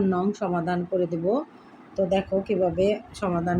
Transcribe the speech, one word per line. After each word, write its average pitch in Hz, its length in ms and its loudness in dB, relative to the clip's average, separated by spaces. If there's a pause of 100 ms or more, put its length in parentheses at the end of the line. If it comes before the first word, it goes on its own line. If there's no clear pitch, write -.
নং 185 260 2
সমাধান 175 520 -2
করে 180 220 0
দেব। 170 180 -4 (680)
তো - 120 -2
দেখো 190 360 0
কিভাবে 185 440 0 (280)
সমাধান 175 460 0